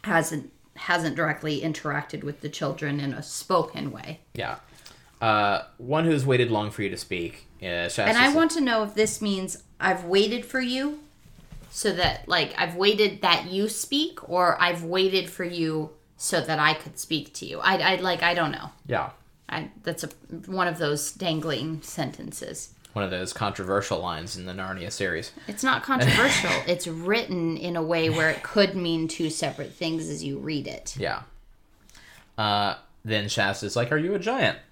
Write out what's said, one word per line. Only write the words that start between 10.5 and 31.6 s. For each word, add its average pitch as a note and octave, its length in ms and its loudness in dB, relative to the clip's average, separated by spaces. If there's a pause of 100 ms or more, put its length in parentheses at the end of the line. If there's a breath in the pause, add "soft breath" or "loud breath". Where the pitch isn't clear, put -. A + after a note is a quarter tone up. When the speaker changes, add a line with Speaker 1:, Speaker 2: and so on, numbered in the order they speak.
Speaker 1:
you," C4 400 -2 (720)
so G#3 220 0
that, E3 340 0
like, E3 300 2
"I've E3+ 180 0
waited G3+ 460 4
that E3+ 280 4
you G3+ 200 0
speak," - 600 -2
or, F3+ 320 4
"I've F3 220 2
waited F#3 460 2
for - 160 -8
you D#3 460 -2 (260)
so - 240 0
that C#3+ 180 -2
I D#3 140 4
could - 260 -8
speak - 360 -4
to - 100 -10
you." - 140 -8
I, F#3 340 4
I, - 20 4
like, F3 280 0
I E3+ 100 4
don't D#3+ 180 2
know. - 180 -8 (180)
Speaker 2:
Yeah. A#2 240 0 (360)
Speaker 1:
I, - 220 -6 (140)
that's E3 200 -6
a, D3+ 40 -8 (400)
one F#3 200 0
of E3 120 -2
those D3 320 0
dangling D#3 680 -4
sentences. - 880 -8 (240)
Speaker 2:
One G2+ 120 0
of F2+ 60 -4
those F2+ 220 -4
controversial G2 680 0
lines F2 380 -6
in F2+ 80 -10
the F#2 80 -8
Narnia F#2 380 -6
series. F2 400 -2 (160)
Speaker 1:
It's G#3 160 -6
not C4 200 2
Speaker 2:
<laughs> C#4 80 -4
Speaker 1:
controversial. - 600 4 (160)
It's F3 200 0
written E3 720 0
in F3 200 -4
a E3 60 0
way D#3+ 260 2
where D#3+ 200 4
it - 140 -2
could G3 320 4
mean E3 320 0
two D#3+ 220 -2
separate D3+ 440 -4
things D#3+ 360 -4
as D#3 140 -6
you C#3 160 -6
read C#3+ 280 -4
it. - 300 -10
Speaker 2:
Yeah. B1 260 -2 (1120 loud breath)